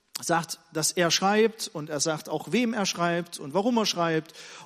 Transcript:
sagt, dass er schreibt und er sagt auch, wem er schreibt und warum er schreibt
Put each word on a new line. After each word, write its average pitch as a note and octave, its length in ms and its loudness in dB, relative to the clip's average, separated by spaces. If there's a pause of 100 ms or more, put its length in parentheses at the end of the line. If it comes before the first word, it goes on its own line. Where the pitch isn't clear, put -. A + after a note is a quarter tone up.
(200)
sagt, E3 400 -2 (140)
dass D#3 180 0
er E3+ 200 2
schreibt G#3+ 580 2
und D#3 200 -10
er D3+ 100 -4
sagt D3+ 300 -2
auch, D3 220 -4
wem A3+ 220 2
er G#3 120 0
schreibt F3 540 -2
und C#3 140 -8
warum A3 240 2
er G#3+ 80 4
schreibt E3 480 0 (320)